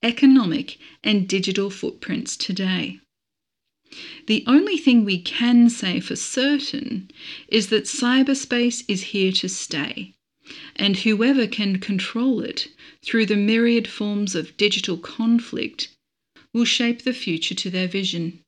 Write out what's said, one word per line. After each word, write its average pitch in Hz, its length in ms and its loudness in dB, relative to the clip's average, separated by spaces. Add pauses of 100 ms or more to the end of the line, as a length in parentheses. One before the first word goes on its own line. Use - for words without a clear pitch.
economic, 233 760 4 (260)
and 202 240 2
digital 196 420 0
footprints - 640 -8
today? 185 640 -4 (1300)
The - 200 0
only 339 300 4
thing 240 280 6
we 185 160 0
can 240 480 6
say 185 320 0
for - 160 -6
certain 269 960 -2 (380)
is 208 200 2
that 208 160 2
cyberspace 254 1040 0
is 190 160 -2
here 190 280 0
to 190 160 -2
stay, - 640 -8 (640)
and 202 220 0
whoever 226 480 2
can 202 320 -2
control 214 600 -2
it - 280 -6 (360)
through 220 220 0
the 208 100 0
myriad 226 500 2
forms 208 480 -4
of 156 220 -6
digital 202 400 0
conflict - 920 -2 (640)
will 233 120 2
shape 240 400 -2
the 254 100 -2
future 175 400 -4
to 190 160 -6
their 185 180 -4
vision. 175 600 -6